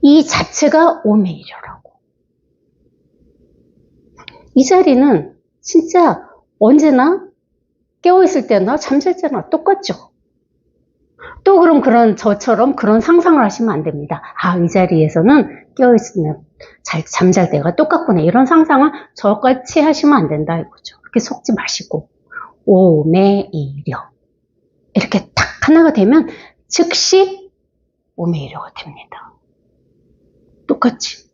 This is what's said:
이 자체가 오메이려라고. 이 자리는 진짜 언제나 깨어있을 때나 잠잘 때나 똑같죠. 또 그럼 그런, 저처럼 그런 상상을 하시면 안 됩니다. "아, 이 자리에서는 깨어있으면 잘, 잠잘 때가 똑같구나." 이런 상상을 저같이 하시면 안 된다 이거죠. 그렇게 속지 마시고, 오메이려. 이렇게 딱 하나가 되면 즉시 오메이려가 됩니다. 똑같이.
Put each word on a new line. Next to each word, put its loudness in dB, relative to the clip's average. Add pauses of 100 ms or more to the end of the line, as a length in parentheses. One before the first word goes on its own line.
이 4
자체가 -2
오메이려라고. -4 (2750)
이 4
자리는 2 (260)
진짜 0 (320)
언제나 2 (800)
깨어있을 2
때나 0
잠잘 -2
때나 -6
똑같죠. -4 (1300)
또 4
그럼 4
그런, 2
저처럼 -2
그런 0
상상을 2
하시면 -4
안 -6
됩니다. -10 (200)
"아, -2
이 0
자리에서는 0
깨어있으면 0 (400)
잘, -8
잠잘 0
때가 -4
똑같구나." -2
이런 2
상상을 2 (240)
저같이 -2
하시면 2
안 0
된다 -6
이거죠. -16
그렇게 -4
속지 -8
마시고, -8 (560)
오메이려. 0 (840)
이렇게 -4
딱 -4 (220)
하나가 4
되면 2 (400)
즉시 -2 (640)
오메이려가 -8
됩니다. -20 (1300)
똑같이. -6